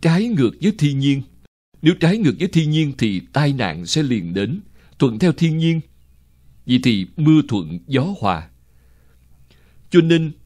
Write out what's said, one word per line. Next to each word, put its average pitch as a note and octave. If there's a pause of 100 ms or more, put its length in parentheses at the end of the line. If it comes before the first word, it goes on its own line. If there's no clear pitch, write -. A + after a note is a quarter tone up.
trái E3+
ngược C#3 (100)
với G#3
thiên C#3+
nhiên. C#3 (600)
Nếu D#3
trái F3
ngược D3+
với F#3
thiên D#3+
nhiên D3+
thì G2+ (120)
tai C#3+
nạn F2+
sẽ D#3
liền G2+
đến. G#2+ (380)
Thuận A#2
theo F3+
thiên D#3+
nhiên, E3 (840)
vậy B2
thì G2+ (100)
mưa D#3
thuận F2
gió C#3+
hòa. F2 (1400)
Cho F3
nên E3 (140)